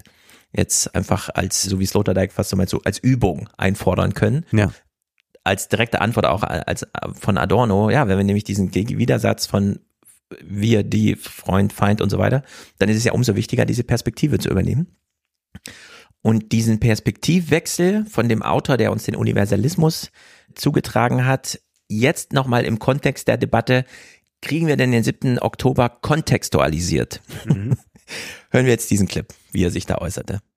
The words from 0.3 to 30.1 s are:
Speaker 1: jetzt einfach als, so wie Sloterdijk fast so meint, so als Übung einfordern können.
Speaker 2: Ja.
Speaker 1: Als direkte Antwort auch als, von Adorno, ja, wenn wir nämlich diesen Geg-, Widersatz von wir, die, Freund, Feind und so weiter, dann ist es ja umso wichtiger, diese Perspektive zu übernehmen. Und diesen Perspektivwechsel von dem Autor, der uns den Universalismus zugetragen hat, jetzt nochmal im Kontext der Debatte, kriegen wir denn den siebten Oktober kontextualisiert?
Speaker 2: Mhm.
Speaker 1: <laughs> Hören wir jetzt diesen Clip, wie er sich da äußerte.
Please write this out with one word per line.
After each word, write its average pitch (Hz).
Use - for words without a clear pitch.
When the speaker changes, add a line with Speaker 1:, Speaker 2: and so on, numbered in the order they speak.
Speaker 1:
jetzt -
einfach 92
als, -
so 95
wie 98
Sloterdijk 95
fast -
so -
meint, 95
so -
als -
Übung 117
einfordern 95
können. 123
Speaker 2:
Ja. 107
Speaker 1:
Als 196
direkte -
Antwort -
auch 92
als, -
von -
Adorno, 101
ja, 123
wenn 95
wir 98
nämlich 101
diesen 101
Geg-, 101
Widersatz 117
von 101
wir, 104
die, 107
Freund, -
Feind 104
und -
so 95
weiter, 117
dann 98
ist 110
es 113
ja 117
umso 127
wichtiger, 113
diese 117
Perspektive 120
zu -
übernehmen. 98
Und 110
diesen 113
Perspektivwechsel 165
von 120
dem 110
Autor, 120
der 107
uns 110
den 104
Universalismus 110
zugetragen 127
hat, -
jetzt 117
nochmal 127
im 110
Kontext 135
der 120
Debatte, 127
kriegen 160
wir 147
denn 127
den 117
siebten 127
Oktober -
kontextualisiert? 82
Speaker 2:
Mhm. 101
Speaker 1:
<laughs> -
Hören 127
wir 127
jetzt -
diesen 98
Clip, -
wie 104
er 87
sich -
da -
äußerte. -